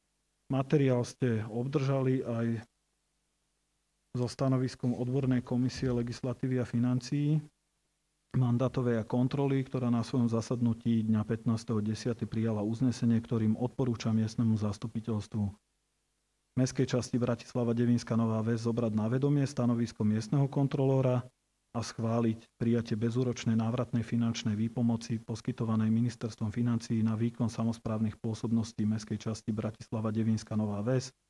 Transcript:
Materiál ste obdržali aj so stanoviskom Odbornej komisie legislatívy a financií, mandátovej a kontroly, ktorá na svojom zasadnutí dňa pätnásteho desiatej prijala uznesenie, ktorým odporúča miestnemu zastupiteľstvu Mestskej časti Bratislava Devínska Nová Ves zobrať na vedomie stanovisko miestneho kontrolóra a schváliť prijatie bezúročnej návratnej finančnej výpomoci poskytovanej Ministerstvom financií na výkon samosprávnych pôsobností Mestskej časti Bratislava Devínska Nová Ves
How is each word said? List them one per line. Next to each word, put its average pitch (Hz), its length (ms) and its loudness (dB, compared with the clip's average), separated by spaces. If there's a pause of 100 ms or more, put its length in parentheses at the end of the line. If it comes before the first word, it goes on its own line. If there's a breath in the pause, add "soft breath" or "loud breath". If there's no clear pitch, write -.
(460)
Materiál 131 560 2
ste 117 480 0
obdržali 131 720 0
aj 117 400 -2 (1500)
so 123 160 -2
stanoviskom 127 640 0
Odbornej 127 480 0
komisie 127 480 -2
legislatívy 123 720 -2
a - 20 -2
financií, 143 800 0 (880)
mandátovej 123 640 2
a 110 80 0
kontroly, 135 560 2
ktorá 127 320 -2
na 117 80 2
svojom 120 240 0
zasadnutí 117 800 0
dňa 110 160 4
pätnásteho 110 640 -2
desiatej 110 400 -2
prijala 110 400 -2
uznesenie, 117 560 2
ktorým 110 400 0
odporúča 120 480 -2
miestnemu 110 480 2
zastupiteľstvu 107 960 -4 (1040)
Mestskej 131 320 0
časti 123 320 -2
Bratislava 117 560 -2
Devínska 120 400 2
Nová 113 240 2
Ves 113 240 0
zobrať 117 320 0
na 110 160 0
vedomie 143 320 2
stanovisko 120 640 0
miestneho 110 400 2
kontrolóra 135 800 2 (480)
a 120 80 -2
schváliť 113 720 -2
prijatie 117 400 0
bezúročnej 117 560 0
návratnej 113 480 0
finančnej 117 560 0
výpomoci 117 640 0
poskytovanej 110 720 0
Ministerstvom 113 640 -2
financií 117 480 0
na 110 80 2
výkon 117 400 -2
samosprávnych 110 640 -2
pôsobností 110 720 -2
Mestskej 110 400 -4
časti 110 240 -6
Bratislava 110 560 -4
Devínska 110 480 0
Nová 104 240 0
Ves 127 320 -2 (180)